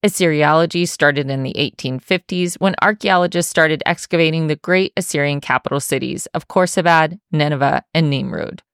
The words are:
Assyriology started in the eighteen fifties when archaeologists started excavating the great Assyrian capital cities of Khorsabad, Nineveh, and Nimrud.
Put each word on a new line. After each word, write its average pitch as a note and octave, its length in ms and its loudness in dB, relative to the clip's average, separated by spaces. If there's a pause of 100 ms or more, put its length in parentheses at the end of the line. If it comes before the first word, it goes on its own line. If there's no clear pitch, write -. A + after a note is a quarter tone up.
Assyriology E3 840 2
started C#3+ 420 0
in C3+ 140 -4
the C3 160 -6
eighteen C3 400 -4
fifties F3+ 560 -4
when F#3+ 260 -2
archaeologists F3+ 720 0
started D#3 340 2
excavating E3 600 0
the D3+ 100 0
great F#3 400 0
Assyrian C#3+ 460 -2
capital C3 380 -2
cities C3+ 520 -4
of - 160 -6
Khorsabad, E3+ 720 2 (100)
Nineveh, C#3+ 600 0
and D#3+ 160 2
Nimrud. C#3 540 -4 (100)